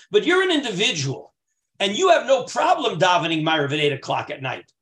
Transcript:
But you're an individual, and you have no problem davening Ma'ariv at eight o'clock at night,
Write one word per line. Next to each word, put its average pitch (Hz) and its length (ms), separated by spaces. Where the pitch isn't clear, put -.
But 196 140
you're 370 180
an 370 80
individual, 196 840
and 202 180
you 359 120
have 320 180
no 254 180
problem 302 540
davening 165 440
Ma'ariv 156 300
at 151 80
eight 147 120
o'clock 127 380
at 135 120
night, 123 400